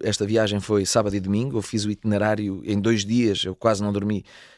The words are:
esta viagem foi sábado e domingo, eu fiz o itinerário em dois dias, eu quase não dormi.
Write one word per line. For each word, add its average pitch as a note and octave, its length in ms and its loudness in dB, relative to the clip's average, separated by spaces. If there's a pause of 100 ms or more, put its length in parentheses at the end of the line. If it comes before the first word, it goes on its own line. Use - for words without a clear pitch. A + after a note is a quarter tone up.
esta G#2 200 -2
viagem G#2 320 2
foi G2+ 260 2
sábado G2+ 300 2
e G2+ 40 0
domingo, A2 380 -2
eu G#2 60 -2
fiz G#2 220 -4
o G#2 40 -2
itinerário G#2 760 0
em G2+ 140 0
dois G#2+ 240 2
dias, A2 400 2
eu F#2 120 -6
quase G#2+ 260 0
não G#2 100 -2
dormi. G2+ 320 -2 (340)